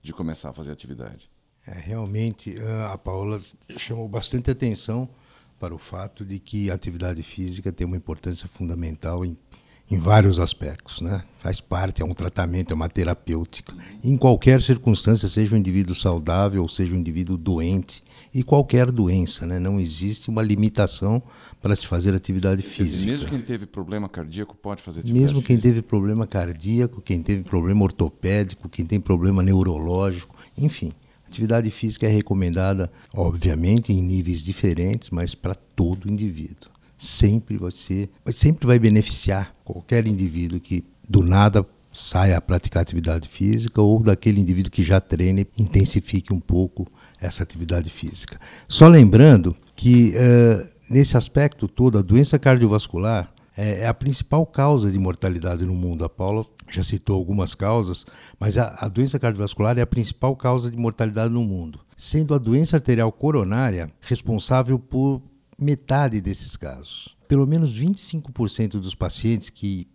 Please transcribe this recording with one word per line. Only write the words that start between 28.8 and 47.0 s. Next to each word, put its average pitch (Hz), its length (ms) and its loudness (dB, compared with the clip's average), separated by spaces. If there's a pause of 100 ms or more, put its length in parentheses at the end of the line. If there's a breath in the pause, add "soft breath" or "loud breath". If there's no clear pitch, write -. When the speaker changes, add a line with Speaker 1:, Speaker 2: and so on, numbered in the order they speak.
Speaker 2:
tem 101 160 -2
problema 92 420 2
neurológico, 92 920 0 (220 loud breath)
enfim. 139 340 -4 (340 soft breath)
Atividade 113 460 -2
física 110 340 -4
é 107 40 2
recomendada, 95 840 0 (200 loud breath)
obviamente, 87 800 0
em 92 80 2
níveis 90 400 -2
diferentes, 92 680 -2
mas 85 240 -4
para - 180 -8
todo 92 560 -4
indivíduo. 87 600 -8 (260 soft breath)
Sempre 107 600 0
vai 90 160 -6
ser, 98 360 -6 (220 soft breath)
sempre 147 380 2
vai 123 100 6
beneficiar 104 760 2 (120)
qualquer 110 420 -2
indivíduo 87 540 -4
que 87 240 -6 (240)
do 95 160 4
nada 98 420 4 (260)
saia 92 440 0
a 82 40 2
praticar - 420 -2
atividade 82 460 -4
física 110 540 0
ou 107 180 6
daquele 107 400 2
indivíduo 92 300 2
que 95 140 0
já 92 160 4
treina 92 400 0
e 101 80 -2 (100)
intensifique 98 760 0
um 92 60 -2
pouco 90 480 -2 (340 soft breath)